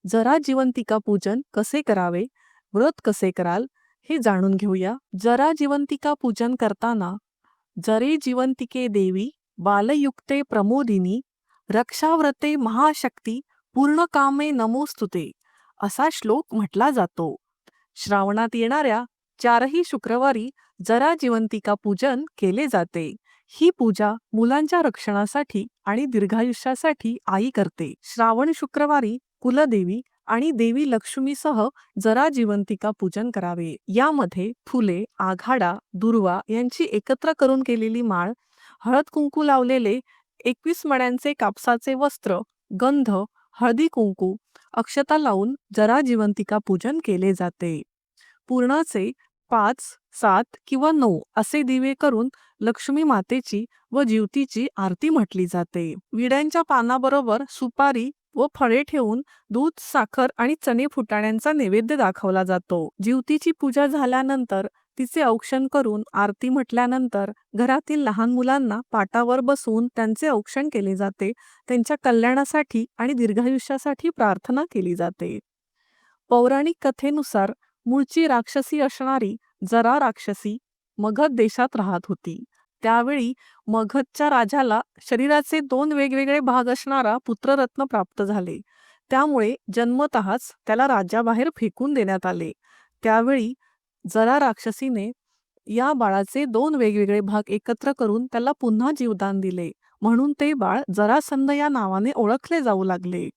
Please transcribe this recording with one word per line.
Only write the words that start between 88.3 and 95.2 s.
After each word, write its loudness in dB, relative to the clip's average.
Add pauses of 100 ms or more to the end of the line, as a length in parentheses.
त्यामुळे 2 (200)
जन्मतःच 0 (140)
त्याला 2
राज्याबाहेर 0
फेकून -2
देण्यात 0
आले. -4 (500)
त्यावेळी 2 (640)
जरा 4
राक्षसीने -2 (540)